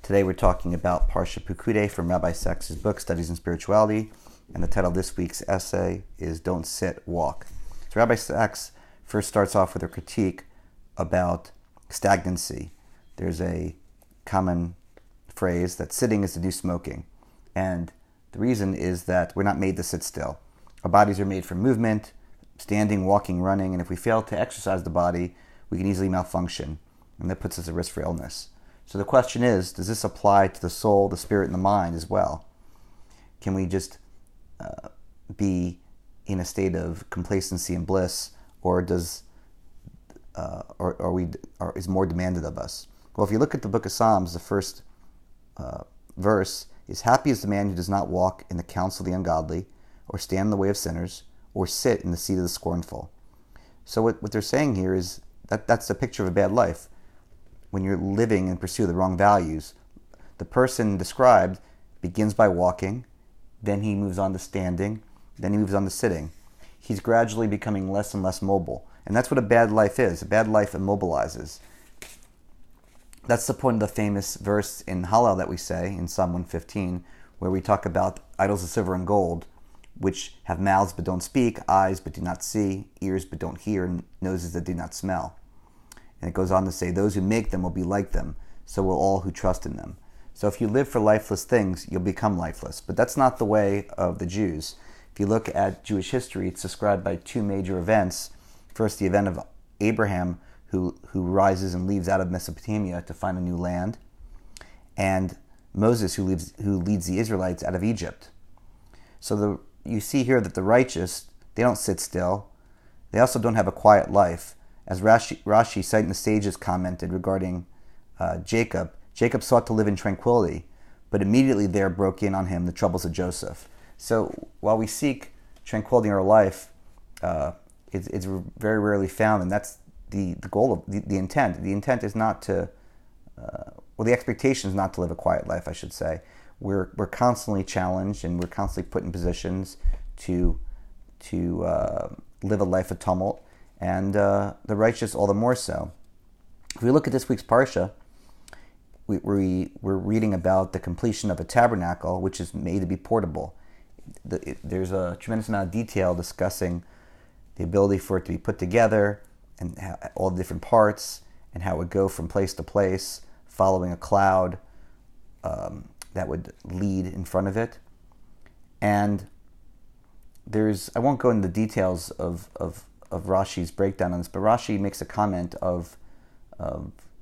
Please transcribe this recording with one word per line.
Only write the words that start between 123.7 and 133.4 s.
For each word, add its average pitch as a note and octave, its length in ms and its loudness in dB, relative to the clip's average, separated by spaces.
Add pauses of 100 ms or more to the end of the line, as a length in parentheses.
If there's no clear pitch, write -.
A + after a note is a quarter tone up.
So - 540 -2 (100)
while A2 180 4
we A2 100 0
seek - 460 -2 (300)
tranquility A2 460 2
in G2+ 60 2
our F#2+ 80 4
life, G2+ 480 6 (500)
uh, D#2+ 300 -2 (400)
it's, F#2+ 160 -6
it's F#2 180 -6 (320)
very G#2+ 220 2
rarely G2+ 280 2
found, G#2+ 360 2
and F#2 80 -2
that's - 260 -4 (320)
the, G2 240 -2
the - 160 -12
goal A2 240 4
of F2 140 -2
the, G2+ 120 -4
the G2+ 180 -2
intent. F#2+ 460 0
The F#2+ 80 -4
intent A2 320 0
is G#2 120 -6
not A2 280 0
to, F2+ 240 -2 (720)
uh, - 340 -14 (240)